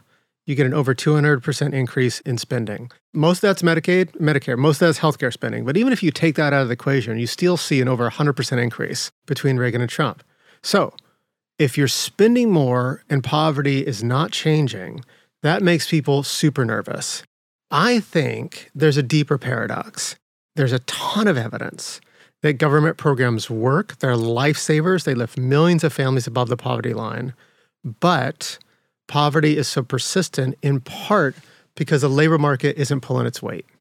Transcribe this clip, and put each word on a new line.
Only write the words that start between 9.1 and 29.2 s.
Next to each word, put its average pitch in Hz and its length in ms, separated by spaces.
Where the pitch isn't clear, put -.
between 135 300
Reagan 123 240
and 120 80
Trump. 127 340
So - 320
if 143 180
you're 139 100
spending 233 640
more 127 600
and 135 120
poverty 147 640
is 113 180
not 135 280
changing, 127 720
that 170 180
makes 175 260
people 143 360
super - 420
nervous. - 560
I 220 300
think 127 720
there's 143 240
a 143 60
deeper 147 340
paradox. 117 800
There's 131 180
a 127 60
ton - 480
of 151 100
evidence - 640
that 151 120
government 151 440
programs 123 500
work. 127 520
They're 127 160
lifesavers. 151 880
They 139 100
lift 120 240
millions 151 460
of 156 100
families 131 320
above 123 240
the 120 80
poverty 120 380
line. 117 380
But 143 760
poverty 147 480